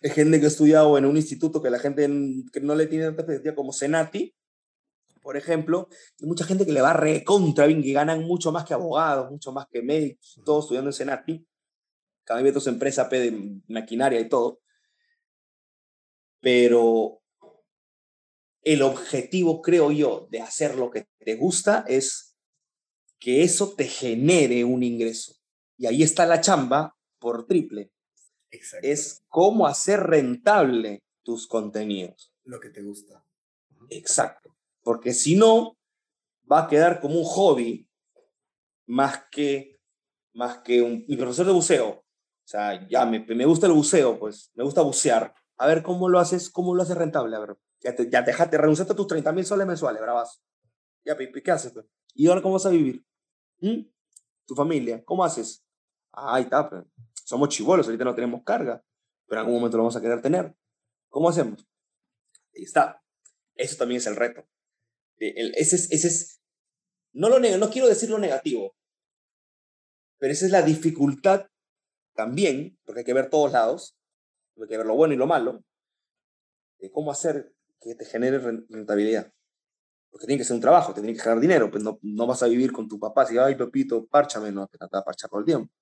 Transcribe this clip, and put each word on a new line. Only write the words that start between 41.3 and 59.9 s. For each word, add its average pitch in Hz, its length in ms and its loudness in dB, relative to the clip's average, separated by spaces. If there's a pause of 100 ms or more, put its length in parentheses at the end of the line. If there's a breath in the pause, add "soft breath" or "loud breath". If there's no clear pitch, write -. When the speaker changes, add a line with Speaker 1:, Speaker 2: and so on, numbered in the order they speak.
Speaker 1:
de 196 60 2
buceo. 143 380 2
O - 140 -14 (420)
sea, 101 420 -8
ya 120 180 2
me, 113 140 -2
me 117 260 -4
gusta 165 220 4
el 170 60 4
buceo, 147 440 4
pues, - 360 -12
me 117 100 -8
gusta 143 200 0
bucear. 135 520 0 (220)
A 131 100 0
ver, 160 160 2
¿cómo 180 240 -2
lo 180 120 6
haces? 175 300 -2
¿Cómo 180 240 -4
lo 180 100 0
haces 170 120 -4
rentable? 151 400 -4
A 107 40 -10
ver, 107 180 -14 (240)
ya 123 160 -6
te, 120 120 -2
ya 123 140 2
te 123 80 0
dejaste, 160 260 0
renunciaste 156 360 2
a - 20 0
tus 196 120 -4
treinta 156 260 -2
mil 180 120 -2
soles 196 220 -2
mensuales, 147 340 -4
bravazo. 117 380 -4 (640)
Ya, 120 140 -6
pe, 127 100 -8
pe, 143 160 -16
¿qué 185 80 -2
haces, 135 220 -2
pe? 110 80 -16 (320)
¿Y 151 160 6
ahora 180 120 4
cómo 190 120 0
vas 190 120 0
a 196 40 2
vivir? 147 340 2 (560)
¿Mm? 220 220 -4 (640)
¿Tu 131 100 -14
familia? 135 480 -2
¿Cómo 180 220 -2
haces? - 400 -8 (480)
Ahí 127 300 -2
está, 143 260 0
pe. - 80 -14 (480)
Somos 139 240 0
chibolos, 143 380 2
ahorita 117 180 -4
no 123 100 -2
tenemos 120 300 -6
carga, 120 360 -4 (460)
pero 110 140 -4
en 110 60 -4
algún 120 120 0
momento 117 160 -2
lo 113 80 2
vamos 117 140 -2